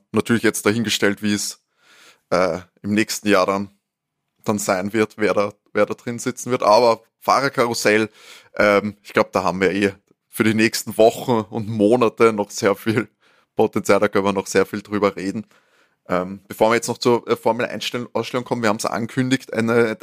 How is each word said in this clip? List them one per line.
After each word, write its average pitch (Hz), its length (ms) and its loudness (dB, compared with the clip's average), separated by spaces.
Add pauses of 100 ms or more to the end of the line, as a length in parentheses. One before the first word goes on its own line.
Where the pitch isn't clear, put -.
(120)
Natürlich 110 320 0
jetzt - 220 0
dahingestellt, 104 560 0
wie 104 120 0
es, - 280 -6 (680)
äh, 90 300 0 (220)
im 101 120 -4
nächsten 107 340 -2
Jahr 95 180 4
dann, 98 240 -4 (720)
dann 107 160 -2
sein 98 340 -4
wird, 110 240 0
wer 104 160 0
da, 104 200 -2 (200)
wer 104 120 2
da 107 80 -6
drin 120 260 -12
sitzen - 320 -8
wird. 127 120 -2
Aber 113 400 4 (160)
Fahrerkarussell, 113 920 0 (480)
ähm, 101 460 2
ich - 100 -20
glaub, - 180 2
da 95 120 0
haben 92 180 -2
wir 90 100 2
eh 98 220 0 (360)
für - 140 -2
die 110 100 2
nächsten 110 440 -2
Wochen 110 520 2
und 110 200 -8
Monate 113 640 2
noch 104 180 -4
sehr 101 240 0
viel 107 320 -2 (480)
Potenzial, 104 440 2
da 208 80 2
können 98 180 0
wir 101 80 0
noch 95 140 -4
sehr 95 180 2
viel 104 160 -10
drüber 101 340 -2
reden. 98 300 -8 (640)
Ähm, 92 400 -4
bevor 110 220 2
wir 117 40 2
jetzt 117 140 -2
noch 117 80 -6
zur, 120 320 0
äh, 117 80 0
Formel 117 280 -2
eins - 200 -8
Stell-, 123 260 -8
Ausstellung 120 320 -6
kommen, 120 180 -6
wir 113 80 0
haben's 104 160 -2
angekündigt, 127 680 -4
eine, 113 500 0